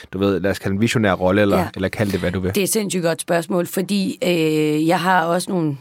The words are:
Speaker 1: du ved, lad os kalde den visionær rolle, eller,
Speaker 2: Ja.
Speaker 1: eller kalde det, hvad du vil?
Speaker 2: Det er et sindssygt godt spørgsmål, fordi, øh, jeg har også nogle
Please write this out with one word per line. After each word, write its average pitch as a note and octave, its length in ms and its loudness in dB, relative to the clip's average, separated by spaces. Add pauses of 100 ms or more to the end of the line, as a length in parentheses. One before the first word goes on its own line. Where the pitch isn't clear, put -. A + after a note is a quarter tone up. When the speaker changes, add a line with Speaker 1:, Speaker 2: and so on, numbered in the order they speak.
(120)
Speaker 1:
du F#2 60 -6
ved, G2 220 2
lad F#2+ 100 0
os F#2+ 80 -2
kalde G2 160 -4
den G2 60 0
visionær A2 320 2
rolle, F#2 300 2
eller, F#2+ 160 4
Speaker 2:
Ja. F#2 160 0
Speaker 1:
eller F#2+ 140 -2
kalde G2+ 240 -4
det, F#2 80 -2
hvad F2 120 -2
du F#2+ 80 -2
vil? F#2 140 -2
Speaker 2:
Det G3+ 60 0
er F#3+ 40 2
et E3+ 80 -2
sindssygt F#3+ 300 -2
godt E3 180 -2
spørgsmål, E3+ 460 -2
fordi, F#3+ 560 -2
øh, D#3 640 2
jeg E3+ 140 2
har F3+ 240 2
også F3 260 -2
nogle D#3 300 -2